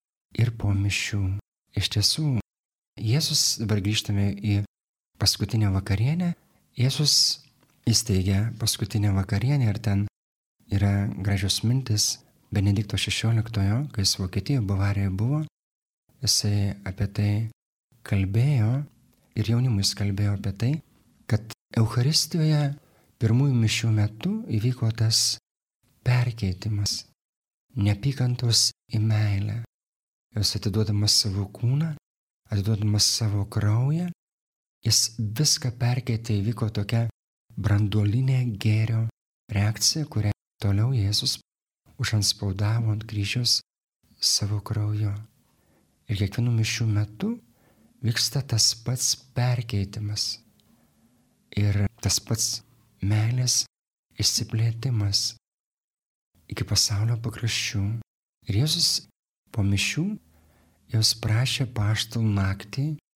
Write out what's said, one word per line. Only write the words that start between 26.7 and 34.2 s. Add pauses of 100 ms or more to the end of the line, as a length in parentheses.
neapykantos (220)
į
meilę. (720)
Jis
atiduodamas
savo
kūną, (520)
atiduodamas
savo
kraują, (800)